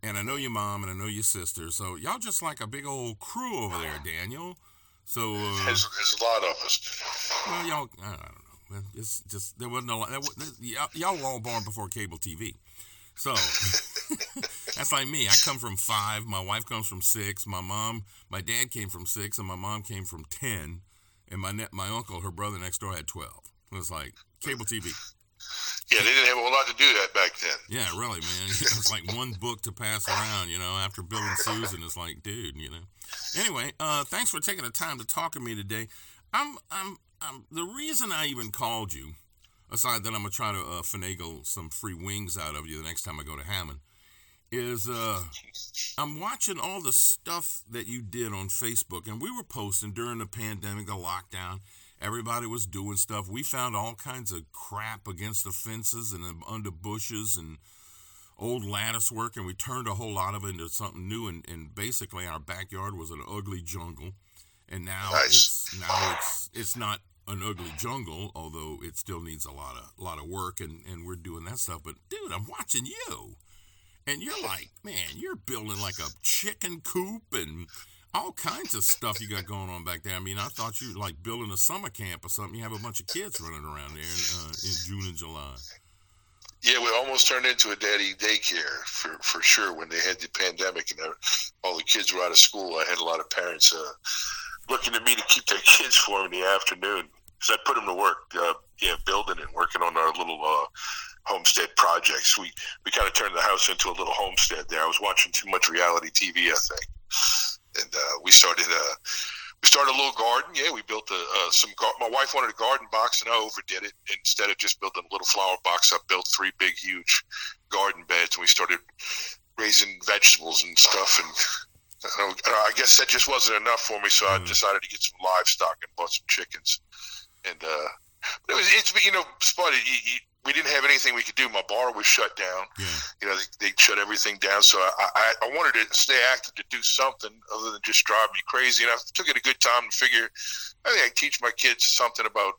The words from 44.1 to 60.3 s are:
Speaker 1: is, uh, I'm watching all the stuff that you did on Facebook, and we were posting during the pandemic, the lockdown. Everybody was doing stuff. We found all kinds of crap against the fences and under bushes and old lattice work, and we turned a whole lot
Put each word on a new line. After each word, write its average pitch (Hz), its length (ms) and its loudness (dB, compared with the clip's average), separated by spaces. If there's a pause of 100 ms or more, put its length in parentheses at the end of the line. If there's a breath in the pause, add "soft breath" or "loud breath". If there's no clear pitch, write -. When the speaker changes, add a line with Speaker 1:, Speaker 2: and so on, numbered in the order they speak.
Speaker 1:
is, 120 380 -6
uh, 113 320 -4 (760)
I'm 147 220 -6
watching 202 400 -6
all 185 220 -8
the 139 100 -4
stuff - 720 0 (100)
that 117 160 -10
you 120 140 -10
did 113 320 -8
on 95 160 -8
Facebook, 110 580 -4
and 110 140 -10
we 208 100 -8
were 240 120 -12
posting 101 500 -8
during 117 240 -6
the 110 80 -8
pandemic, 104 600 -10
the 104 60 -10
lockdown. 90 640 -10 (400 soft breath)
Everybody 117 460 -6
was 113 220 -8
doing 98 280 -8
stuff. 104 320 -4
We 110 140 -10
found 127 340 -6
all 110 200 -6
kinds 127 360 -12
of 82 200 -10
crap 107 560 -12
against 104 360 -8
the 98 80 -8
fences 110 640 -8
and 87 100 -10 (240)
under 107 220 -10
bushes 104 680 -6
and 80 220 -12 (800 soft breath)
old 117 260 -6
lattice 104 480 -4
work, 113 240 -6
and 98 120 -10
we 92 80 -10
turned 123 320 -8
a 101 80 -4
whole 107 180 -8
lot 98 220 -4